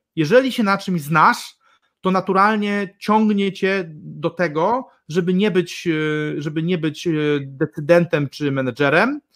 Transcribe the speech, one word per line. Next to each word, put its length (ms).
Jeżeli 360
się 100
na 160
czymś 240
znasz, 540
to 100
naturalnie 880
ciągnie 540
cię 320
do 360
tego, 580
żeby 260
nie 160
być, 360
e, 560
żeby 200
nie 160
być, 280
e, 40
decydentem 880
czy 240
menedżerem, 680